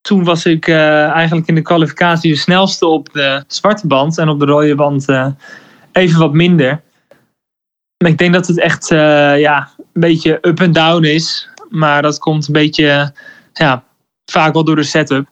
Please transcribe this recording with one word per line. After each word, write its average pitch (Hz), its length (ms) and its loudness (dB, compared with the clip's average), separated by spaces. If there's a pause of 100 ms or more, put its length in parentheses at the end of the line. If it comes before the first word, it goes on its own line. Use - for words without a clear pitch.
toen 190 240 0
was 170 220 -2
ik, 160 220 0
eh, 151 420 2
eigenlijk 165 380 -2
in 165 60 0
de 160 80 0
kwalificatie 165 720 0
de 143 60 -2
snelste 190 480 0
op 156 260 -2
de 139 340 -4
zwarte 208 400 -4
band 143 320 0
en 160 100 0
op 147 120 -2
de 143 60 2
rode 147 280 2
band, 143 340 -2
eh, 135 180 0 (680)
even 175 260 2
wat 156 140 2
minder. 156 500 2 (1160)
Maar 170 120 2
ik 156 80 0
denk 175 140 2
dat 180 140 0
het 175 120 0
echt, - 320 -2
eh, 151 500 2
ja, 147 380 0
een - 220 -6
beetje 160 400 0
up 170 200 0
en 180 120 2
down 165 320 2
is. 156 440 -4 (200)
Maar 147 340 0
dat 151 160 -2
komt 156 280 -4
een 147 60 -6
beetje, 147 600 0 (400)
ja, 131 320 -2 (400)
vaak 156 280 0
wel 156 120 0
door 156 120 2
de 151 60 0
setup. 139 500 -2